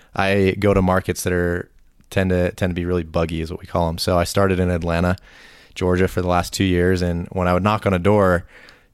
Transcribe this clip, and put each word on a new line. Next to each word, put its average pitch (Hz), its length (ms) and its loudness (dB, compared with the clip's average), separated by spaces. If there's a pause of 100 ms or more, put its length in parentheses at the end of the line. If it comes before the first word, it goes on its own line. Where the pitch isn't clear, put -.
(140)
I 98 440 2
go 101 160 2
to 95 80 4
markets 92 400 0
that 90 100 -2
are 87 380 -2 (400)
tend 95 180 0
to, 90 240 2
tend 92 200 -2
to - 20 -4
be 87 100 -4
really 87 200 -2
buggy, 82 360 -2
is 82 100 -6
what 87 100 -12
we - 60 -20
call 85 220 -2
'em. 82 80 -4
So 90 220 0
I 87 60 2
started 95 360 0
in 90 80 2
Atlanta, 87 480 0 (580)
Georgia, 90 340 0
for - 120 -4
the 90 80 -2
last 87 240 0
two 98 120 -2
years, 90 360 2
and 87 280 -2
when 90 200 -2
I 90 60 2
would 90 80 0
knock 104 240 0
on 98 80 2
a 90 40 0
door, 92 480 2 (480)